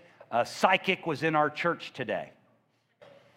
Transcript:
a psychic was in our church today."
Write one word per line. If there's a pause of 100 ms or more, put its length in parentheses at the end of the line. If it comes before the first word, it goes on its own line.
(320)
a
psychic
was
in
our
church
today." (1040)